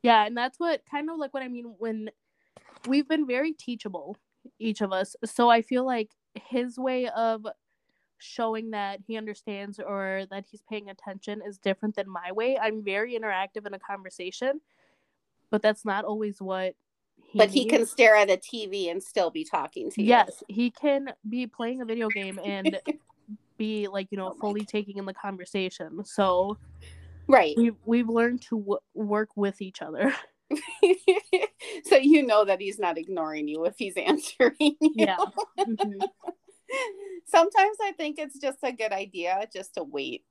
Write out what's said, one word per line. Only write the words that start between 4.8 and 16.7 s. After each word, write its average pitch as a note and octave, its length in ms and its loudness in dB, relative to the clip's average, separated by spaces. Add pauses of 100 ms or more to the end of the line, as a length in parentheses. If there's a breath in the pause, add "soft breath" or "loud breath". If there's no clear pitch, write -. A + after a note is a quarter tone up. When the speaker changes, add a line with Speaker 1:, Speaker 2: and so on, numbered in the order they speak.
Speaker 1:
of G3 120 -2
us. F#3+ 220 -4 (100)
So A#3+ 240 2
I A#3 140 8
feel B3+ 220 -2
like A#3 260 -4 (240)
his B3 420 -6
way B3+ 380 -2
of A3 320 -2 (720)
showing A3+ 520 -4
that G3+ 360 -6
he A3+ 100 -8
understands G#3 640 -10
or G3 500 -6
that G3 220 -12
he's G#3 180 -20
paying G#3 200 -10
attention G3 560 -12
is G3+ 120 -12
different G#3 380 -2
than G3 140 -6
my F3+ 220 -10
way. A#3+ 260 0
I'm G#3+ 260 -2
very G#3 340 -4
interactive G#3 480 -4
in G3+ 80 -8
a G3 60 -12
conversation, G3 840 -6 (880)
but G#3+ 120 0
that's G#3+ 240 2
not G#3 200 -2
always G#3 360 -6
what F#3 340 -4 (420)